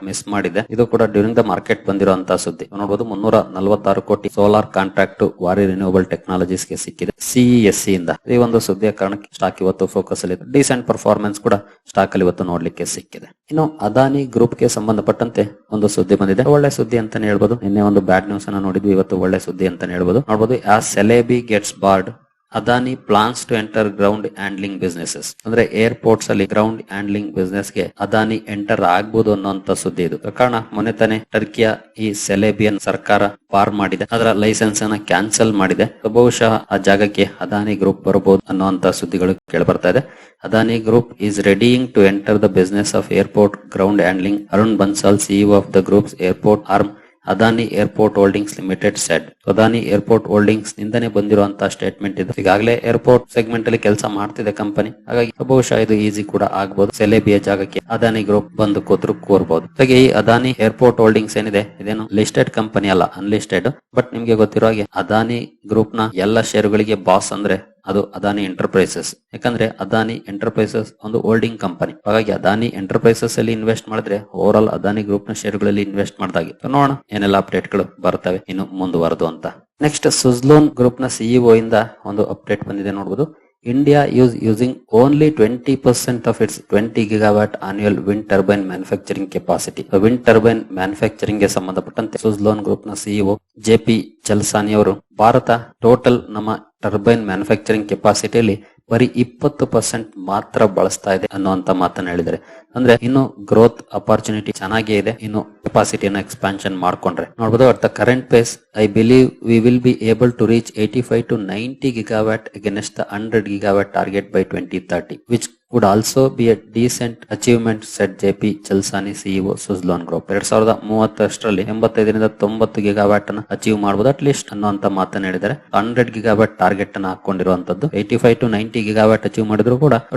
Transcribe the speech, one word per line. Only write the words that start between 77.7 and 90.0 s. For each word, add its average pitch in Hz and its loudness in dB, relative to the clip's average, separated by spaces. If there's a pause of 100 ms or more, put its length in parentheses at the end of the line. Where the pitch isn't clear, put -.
ಗಳು 95 -4
ಬರ್ತವೆ 90 -2
ಇನ್ನು 92 -8
ಮುಂದುವರೆದು 85 -2
ಅಂತ. 80 -10 (340)
ನೆಕ್ಸ್ಟ್ 147 0
ಸುಜ್ಲೋನ್ 135 4
ಗ್ರೂಪ್ 123 0
ನ 131 -2
ಸಿ 117 -2
ಇ 127 6
ಒ 117 6
ಇಂದ 113 2 (340)
ಒಂದು 104 -2
ಅಪ್ಡೇಟ್ 101 -6
ಬಂದಿದೆ 101 -6
ನೋಡ್ಬೋದು. 101 -8 (160)
India 143 4
is 123 6
using 113 -2 (220)
only 147 6
twenty 123 0
percent 123 0
of 113 0
its - -2 (200)
twenty 110 0
gigawatt 107 4
annual 101 -2
wind 104 -2
turbine 98 2
manufacturing 95 -8
capacity. - -6
So, 95 2